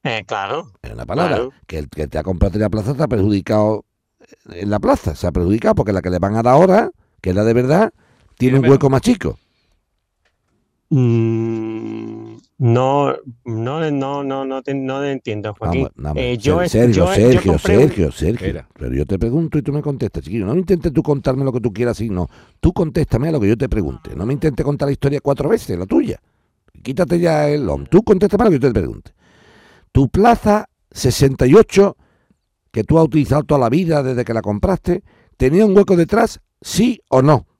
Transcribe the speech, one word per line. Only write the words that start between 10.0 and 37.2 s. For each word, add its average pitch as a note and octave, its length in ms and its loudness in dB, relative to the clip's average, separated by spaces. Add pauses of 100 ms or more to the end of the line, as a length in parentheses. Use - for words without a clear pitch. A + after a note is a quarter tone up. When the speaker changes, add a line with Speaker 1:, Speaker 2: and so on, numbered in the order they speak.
Speaker 1:
Mm, A2+ 1500 -2 (220)
no, C3+ 560 2 (300)
no, B2+ 460 -4
no, C#3 320 -4
no, C3+ 220 -6
no C3+ 180 -6
te, C#3 120 -6
no C3+ 260 -6
te C#3+ 100 -4
entiendo, G#2+ 480 -8
Joaquín. F2 240 -2
Speaker 2:
Vamos, - 140 -6
vamos, D2+ 260 -6
Speaker 1:
Eh, B2 160 -2
yo F#2 200 0
Speaker 2:
Sergio, - 40 0
Speaker 1:
es-, - 80 -2
Speaker 2:
Sergio, A#2 220 4
Speaker 1:
yo, F2+ 140 4
yo F#2 80 0
Speaker 2:
Sergio, G#2+ 380 4
Speaker 1:
compré E2+ 240 2
un B2 60 6
Speaker 2:
Sergio, F#2+ 300 0
Sergio. G#2 340 -4
Speaker 3:
Espera. - 280 -8
Speaker 2:
Pero B1+ 200 -8
yo C#2+ 120 -2
te F#2+ 120 -4
pregunto D3 400 -2
y C3 40 -2
tú C#3 100 -6
me D3 100 -4
contestas, A2 400 -6
chiquillo. F#2 240 -6
No A2+ 80 -2
me F3+ 60 0
intentes F3 320 -2
tú D#3 100 -4
contarme C#3 420 -2
lo C3 80 -2
que A#2+ 80 -4
tú A2 120 -2
quieras, A2+ 240 -2
sino F#2+ 320 -4 (320)
tú F3 120 2
contéstame D3+ 560 -2
a E3 40 -2
lo C#3+ 80 -2
que G2 80 2
yo A2+ 80 2
te A#2+ 120 -4
pregunte. D2+ 460 -6
No F2 120 -6
me C3 80 -4
intentes D3 300 -4
contar C#3+ 220 -4
la C#3+ 60 -2
historia C#3 280 -4
cuatro C#3 280 -2
veces, G3 300 -2
la F#2+ 80 -6
tuya. - 340 -2 (640)
Quítate E3+ 360 -2
ya D#3 300 0
el D3 180 -2
hom-, C#2+ 220 -4
tú G#3+ 140 6
contéstame G3 400 2
a - 20 2
lo G#3+ 60 6
que D3 80 2
yo C3+ 100 2
te G#2+ 120 0
pregunte. A1+ 320 -8 (800)
¿Tu C3+ 180 2
plaza G#3+ 600 2 (220)
sesenta C3+ 560 0
y C#3 80 6
ocho, G3+ 420 4 (760)
que A2 140 -4
tú D#3+ 140 2
has D#3+ 60 6
utilizado C#3+ 400 0
toda C#3+ 160 0
la A#2 80 2
vida D#3 340 0
desde B2 220 -2
que A#2 100 -6
la A2 80 -2
compraste, F3 600 -2 (340)
tenía D#3+ 280 4
un G3 120 4
hueco G3 200 6
detrás, G3+ 440 0 (200)
sí - 480 0
o C3 140 4